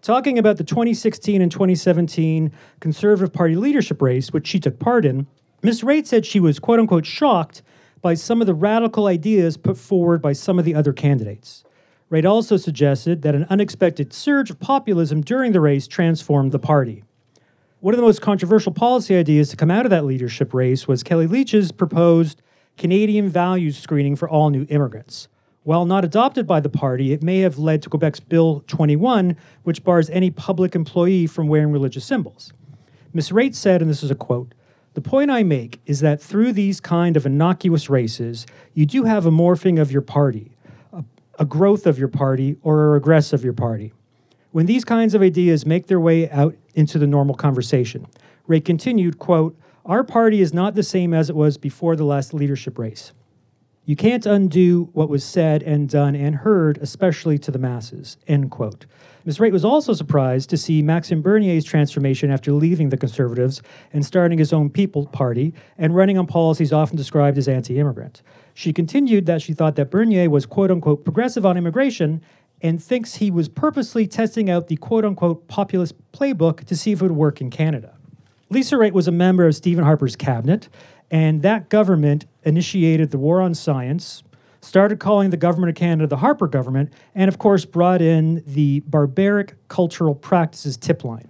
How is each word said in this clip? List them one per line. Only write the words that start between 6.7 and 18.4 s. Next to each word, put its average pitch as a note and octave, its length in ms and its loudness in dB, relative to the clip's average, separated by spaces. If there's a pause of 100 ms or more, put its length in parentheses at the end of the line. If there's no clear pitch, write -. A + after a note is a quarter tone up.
"shocked" G#3+ 560 0 (400)
by F3 100 2
some A#3 260 -2
of A3+ 60 0
the F#3+ 80 0
radical G#3+ 540 0
ideas F3 500 0
put - 220 -4
forward E3+ 420 0
by C#3+ 120 0
some F3+ 260 -2
of D#3+ 60 0
the E3 100 0
other C#3+ 180 2
candidates. A#2+ 680 -4 (460)
Raitt D#3+ 180 2
also A3 300 2
suggested D3 640 -2
that D3 140 0
an D3+ 160 0
unexpected F#3+ 600 0
surge C#4 360 -2
of D#3+ 100 -18
populism E3+ 600 0
during B3 300 0
the F3+ 100 2
race C#3+ 240 2
transformed D3+ 680 0
the B2+ 60 -2
party. B2 460 -2 (800)
One G3 120 0
of A#3+ 60 0
the A#3+ 60 4
most A3 160 4
controversial G3+ 500 2